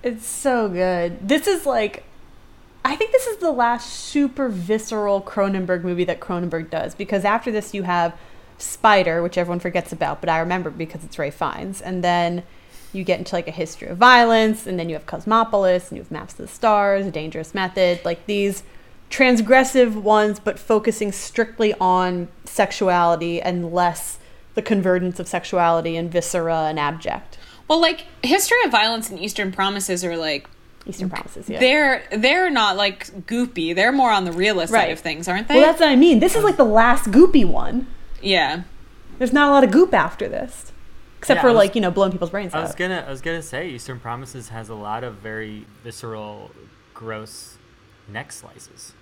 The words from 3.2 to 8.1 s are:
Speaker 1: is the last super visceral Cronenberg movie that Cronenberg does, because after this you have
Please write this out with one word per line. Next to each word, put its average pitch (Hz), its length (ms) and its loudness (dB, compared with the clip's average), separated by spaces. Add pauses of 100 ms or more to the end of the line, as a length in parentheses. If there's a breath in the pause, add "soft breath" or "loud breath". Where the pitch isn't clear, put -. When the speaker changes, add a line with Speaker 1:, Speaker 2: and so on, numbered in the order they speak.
Speaker 1:
is 427 100 -6
the 339 140 -2
last 240 420 -2
super 277 560 -2
visceral 208 720 -2
Cronenberg 190 600 -2
movie 180 220 -2
that 175 160 -4
Cronenberg 170 500 -6
does, - 240 -6
because 202 300 -4
after 226 260 -2
this 208 240 -6
you 196 80 -6
have 175 300 -2 (440 soft breath)